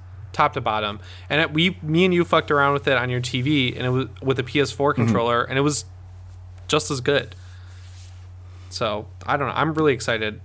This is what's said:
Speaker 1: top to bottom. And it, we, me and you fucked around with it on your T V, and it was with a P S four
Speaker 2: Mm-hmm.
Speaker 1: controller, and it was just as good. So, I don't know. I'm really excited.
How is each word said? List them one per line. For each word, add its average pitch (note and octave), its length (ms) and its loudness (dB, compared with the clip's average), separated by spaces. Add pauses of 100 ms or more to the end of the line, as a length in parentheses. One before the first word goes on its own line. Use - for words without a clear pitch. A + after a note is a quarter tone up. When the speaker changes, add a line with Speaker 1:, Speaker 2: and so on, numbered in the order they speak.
(320)
Speaker 1:
top D3 220 2
to C3+ 80 -2
bottom. G#2+ 380 0 (280)
And D3 140 4
it, D3 100 0
we, E3+ 300 2
me D#3+ 240 4
and F3+ 80 4
you F3 100 4
fucked D#3+ 260 2
around C#3+ 220 4
with C#3+ 160 0
it C3+ 80 6
on B2 140 0
your B2 100 -2
T B2 220 -2
V, C3+ 340 2
and B2+ 100 -2
it B2+ 40 2
was B2+ 160 2 (160)
with C3 160 2
a B2+ 60 0
P D3 160 0
S C3 100 2
four C#3+ 240 2
Speaker 2:
Mm-hmm. A#2+ 100 4
Speaker 1:
controller, A#2 380 4
and B2+ 160 0
it C3+ 40 4
was C#3+ 220 2 (800)
just D3+ 240 0
as C3 120 -4
good. C#3+ 320 2 (1400)
So, G#2+ 360 -2 (200)
I B2+ 100 2
don't C#3 120 0
know. G#2 60 -4
I'm D3+ 200 2
really D3+ 200 4
excited. G#2+ 500 -2